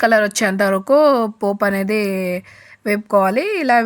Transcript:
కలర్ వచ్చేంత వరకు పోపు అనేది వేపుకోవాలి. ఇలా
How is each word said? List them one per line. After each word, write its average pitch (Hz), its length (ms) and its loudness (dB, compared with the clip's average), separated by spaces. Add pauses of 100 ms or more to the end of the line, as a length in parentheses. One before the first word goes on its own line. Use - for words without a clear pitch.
కలర్ 220 240 4
వచ్చేంత 202 420 -2
వరకు 190 280 0 (440)
పోపు 202 280 -2
అనేది 196 300 -2 (880)
వేపుకోవాలి. 208 580 0 (180)
ఇలా 247 220 2